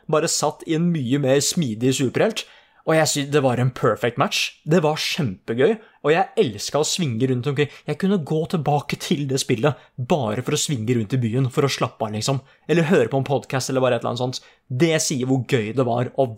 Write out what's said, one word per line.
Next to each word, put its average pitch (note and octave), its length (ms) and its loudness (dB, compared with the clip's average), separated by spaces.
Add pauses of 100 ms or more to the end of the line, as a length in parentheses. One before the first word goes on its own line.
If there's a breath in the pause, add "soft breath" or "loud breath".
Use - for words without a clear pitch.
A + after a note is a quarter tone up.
(100)
bare D#3 200 2
satt - 380 -2
i D#3 80 0
en F3 160 2
mye C#3 300 0
mer C#3 220 4
smidig B2+ 560 0
superhelt. D3 440 0 (440 soft breath)
Og D#3+ 80 4
jeg D#3 140 2
synes C#3+ 240 -4
det D3 100 4
var B2+ 160 2
en B2+ 160 2
perfect A#2+ 440 0
match. - 440 -2
Det E3 160 4
var D3+ 160 2
kjempegøy, B2 800 0 (300 loud breath)
og D3 100 4
jeg F#3 260 0
elsket B2 400 -2
å D3+ 80 0
svinge C3 400 0
rundt B2 220 -2
omkring. C#3 180 0 (160 loud breath)
Jeg D3+ 160 -4
kunne G3 240 2
gå D#3 140 -2 (100)
tilbake D3 560 -2
til C#3+ 240 -2
det C3+ 140 -2
spillet B2+ 340 0 (320 loud breath)
bare B2 360 0
for D3 120 -2
å - 40 0
svinge A#2+ 360 -2
rundt G#2+ 160 -2
i C3 80 0
byen, A#2+ 320 0
for C#3 160 2
å - 40 -4
slappe - 340 -4
av, G#2+ 100 -6
liksom. C3 240 -2 (240 soft breath)
Eller D#3 240 2
høre C#3+ 240 4
på C3+ 80 2
en C3 80 -4
podcast, C3 400 -2
eller C3 160 0
bare B2 140 4
et A#2+ 60 -8
eller A#2+ 100 -2
annet B2 100 -4
sånt. C3 160 -4 (280 soft breath)
Det D#3 260 2 (100)
sier B2+ 240 -2
hvor C3 160 2
gøy A2+ 320 0
det C3 80 2
var B2 320 0
å C3 220 0